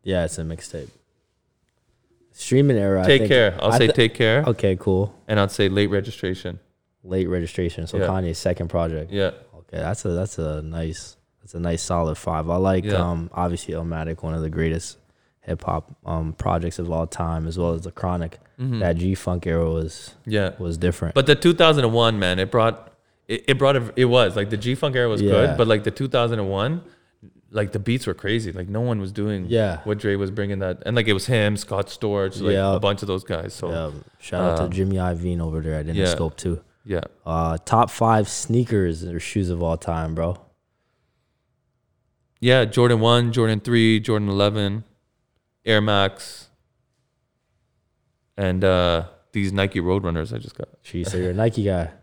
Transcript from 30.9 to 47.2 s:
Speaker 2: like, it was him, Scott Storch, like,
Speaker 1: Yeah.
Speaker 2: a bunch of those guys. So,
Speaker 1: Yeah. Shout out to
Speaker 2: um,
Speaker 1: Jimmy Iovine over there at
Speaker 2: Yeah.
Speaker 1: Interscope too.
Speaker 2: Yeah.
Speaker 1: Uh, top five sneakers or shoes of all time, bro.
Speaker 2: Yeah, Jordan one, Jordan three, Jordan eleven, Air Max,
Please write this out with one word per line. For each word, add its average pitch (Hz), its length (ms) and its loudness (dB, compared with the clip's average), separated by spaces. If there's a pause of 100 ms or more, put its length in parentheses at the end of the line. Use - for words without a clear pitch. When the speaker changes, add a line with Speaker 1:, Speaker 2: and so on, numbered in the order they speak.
Speaker 2:
like, 110 120 2
it 107 60 4
was 95 120 0
him, 104 320 2
Scott 101 300 -4
Storch, 101 540 -4
like, 101 120 2
Speaker 1:
Yeah. 98 220 2
Speaker 2:
a 90 40 0
bunch 101 220 0
of 101 60 -6
those 95 160 -4
guys. 92 300 -6
So, 87 160 -8
Speaker 1:
Yeah. 82 220 -4 (280)
Shout 90 220 -6 (100)
out 82 60 0
to 80 80 0
Speaker 2:
um, 85 60 -4
Speaker 1:
Jimmy 95 260 0
Iovine 87 440 -2
over 80 200 -2
there 78 120 -4
at 76 140 -4
Speaker 2:
Yeah. 92 180 0
Speaker 1:
Interscope 82 320 0
too. 85 240 -4 (240)
Speaker 2:
Yeah. 95 160 -4 (240)
Speaker 1:
Uh, 82 400 0
top 113 240 4
five 113 400 2
sneakers 101 760 0
or 85 160 -6
shoes 95 300 -2
of 85 140 -2
all 82 140 0
time, 80 380 -4
bro. 85 220 -2 (2000)
Speaker 2:
Yeah, 123 260 6
Jordan 120 340 4
one, 120 320 4
Jordan 110 300 2
three, 113 380 4
Jordan 107 300 -2
eleven, 101 540 0 (840)
Air 110 140 4
Max, 101 720 0 (1900)